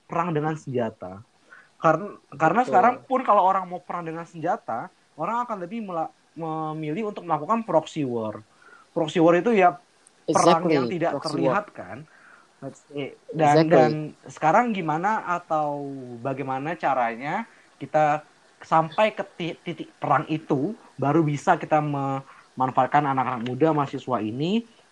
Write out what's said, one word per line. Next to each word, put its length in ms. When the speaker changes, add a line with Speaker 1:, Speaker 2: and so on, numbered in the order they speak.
Speaker 1:
perang 240
dengan 240
senjata. 640
Karena, 340
karena 260
Speaker 2:
Betul. 80
Speaker 1:
sekarang 260
pun 160
kalau 240
orang 180
mau 140
perang 240
dengan 240
senjata, 640
orang 320
akan 160
lebih 240
mela-, 240
memilih 720
untuk 140
melakukan 400
proxy 400
war. 400
Proxy 320
war 160
itu 160
ya 240
perang 400
Speaker 2:
Exactly, 80
Speaker 1:
yang 160
tidak 260
Speaker 2:
proxy 140
Speaker 1:
terlihat 400
Speaker 2:
war. 80
Speaker 1:
kan. 180
That's 320
it. 240
Dan, 320
Speaker 2:
Exactly. 80
Speaker 1:
dan 180
sekarang 400
gimana 560
atau 560
bagaimana 560
caranya 720
kita 400
sampai 560
ke 160
ti-, 320
titik 320
perang 320
itu, 480
baru 320
bisa 320
kita 240
memanfaatkan 1300
anak-anak 400
muda 240
mahasiswa 480
ini 400